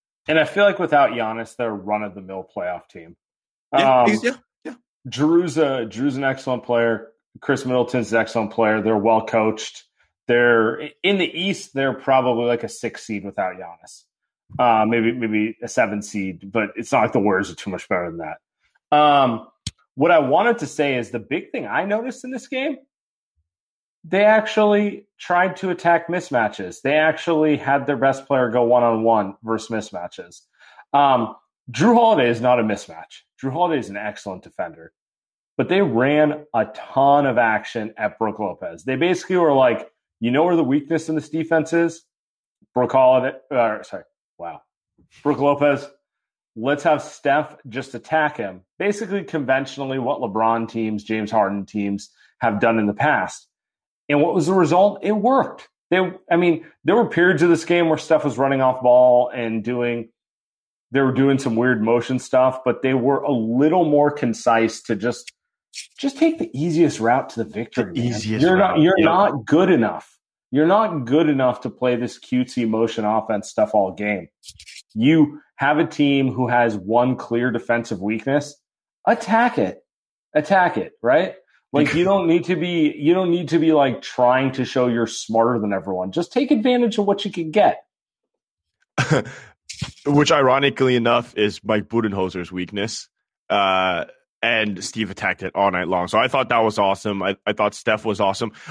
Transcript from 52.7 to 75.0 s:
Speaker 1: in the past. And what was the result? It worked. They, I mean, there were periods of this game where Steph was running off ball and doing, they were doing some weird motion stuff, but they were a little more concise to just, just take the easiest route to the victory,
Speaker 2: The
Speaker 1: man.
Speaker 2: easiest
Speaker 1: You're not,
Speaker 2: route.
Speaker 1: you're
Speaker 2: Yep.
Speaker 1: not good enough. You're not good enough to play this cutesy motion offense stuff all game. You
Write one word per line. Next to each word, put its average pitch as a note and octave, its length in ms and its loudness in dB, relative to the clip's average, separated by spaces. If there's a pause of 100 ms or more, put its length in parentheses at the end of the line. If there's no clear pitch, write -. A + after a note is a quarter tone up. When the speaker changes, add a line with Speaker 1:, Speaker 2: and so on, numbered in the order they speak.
Speaker 1:
in G#2 60 0
the G#2+ 80 0
past. A#2+ 520 -2 (600)
And C#3+ 120 2
what D3+ 140 0
was D#3+ 120 0
the F3+ 60 0
result? F#3+ 520 2
It G#3 80 0
worked. A#3 560 0 (220)
They, F#3 220 2 (180)
I E3+ 60 4
mean, E3+ 300 2 (180)
there F3 120 2
were A#3 120 2
periods E3+ 340 2
of F3 60 6
this E3 160 2
game F3 240 2
where D#3 80 2
Steph D#3 280 0
was B2 120 -4
running C3+ 240 0
off B2+ 220 0
ball B2 500 6
and A2+ 320 -4
doing, A#2+ 460 -4 (800)
they C3+ 100 2
were C3 120 4
doing C3+ 260 4
some B2 160 -2
weird A#2+ 260 2
motion A#2+ 380 0
stuff, B2+ 460 2
but A#2+ 180 -2
they C3 100 0
were C3 300 0
a D3 80 -4
little C3+ 540 2
more D3 260 4
concise A2+ 720 0
to A2+ 140 -4
just, A2+ 360 -6 (640)
just C#4 220 -6
take D#4+ 200 2
the - 140 -8
easiest D#3 460 0
route A#2+ 320 0
to A2+ 140 -6
the - 40 -8
victory, A2 460 -6
Speaker 2:
The B2 60 -2
Speaker 1:
man. A#2+ 80 0
Speaker 2:
easiest A2 340 -2
Speaker 1:
You're F#3 160 4
not, F#3+ 140 2
Speaker 2:
route. D#3+ 80 2
Speaker 1:
you're F3+ 180 6
Speaker 2:
Yep. D#3+ 60 4
Speaker 1:
not D#3+ 420 2
good F3+ 240 4
enough. A2 480 0 (320)
You're D3+ 160 2
not F3 400 0
good D3+ 220 2
enough C3+ 320 0
to A2+ 100 -8
play B2 240 -2
this A#2+ 240 -6
cutesy B2+ 500 -2
motion A2 380 -2
offense G#2+ 420 -2
stuff G#2+ 240 -2
all F#2+ 200 0
game. G2 360 -6 (640)
You D3 460 2 (160)